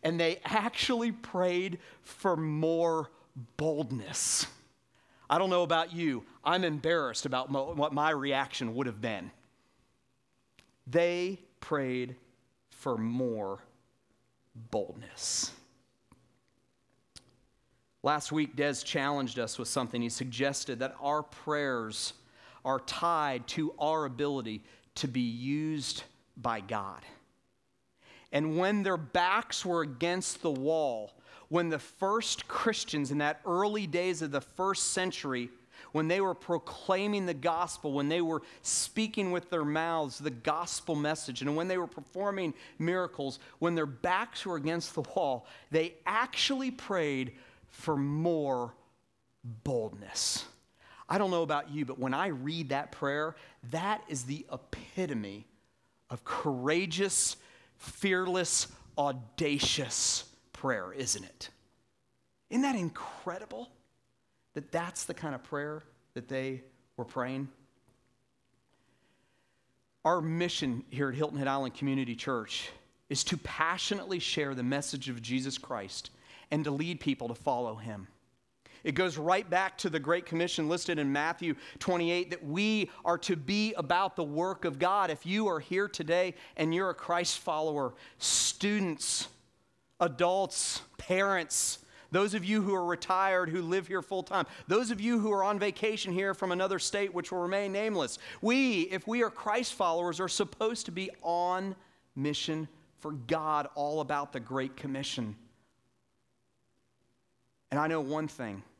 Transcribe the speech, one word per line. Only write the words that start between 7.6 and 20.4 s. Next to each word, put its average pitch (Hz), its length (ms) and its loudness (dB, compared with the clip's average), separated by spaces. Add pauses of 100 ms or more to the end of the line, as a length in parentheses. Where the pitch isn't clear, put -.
what 147 180 2
my 147 160 4
reaction 135 680 0
would 127 120 0
have 107 120 -6
been. 104 320 -4 (1500)
They 175 540 4 (220)
prayed 127 560 -2 (540)
for 123 260 -2
more 110 680 0 (920)
boldness. - 960 -4 (2500)
Last 147 300 0
week, 151 240 2
Des 143 200 2
challenged 139 640 0
us 113 200 -2
with 113 80 -4
something. 120 340 -2
He 120 80 0
suggested 127 680 -2